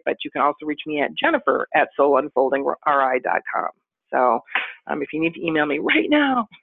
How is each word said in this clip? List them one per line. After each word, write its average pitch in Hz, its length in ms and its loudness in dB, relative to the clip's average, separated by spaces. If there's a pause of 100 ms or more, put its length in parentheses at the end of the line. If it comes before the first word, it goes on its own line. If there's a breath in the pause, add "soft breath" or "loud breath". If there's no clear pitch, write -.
but - 180 -2
you 143 80 -10
can 135 120 -2
also 147 240 0
reach 147 200 -6
me 151 140 -4
at - 160 -2
Jennifer 262 580 0
at 143 220 4
soul 139 220 4
unfolding 139 520 0 (140)
R 135 300 2
I 127 60 0
dot 87 200 0 (100)
com. - 200 -4 (440)
So, 127 240 2 (500 loud breath)
um, 147 140 -4
if 139 100 -6
you 151 80 -6
need 165 140 -2
to - 100 -10
email 156 220 0
me 147 140 -4
right - 280 0
now, 269 380 2 (160)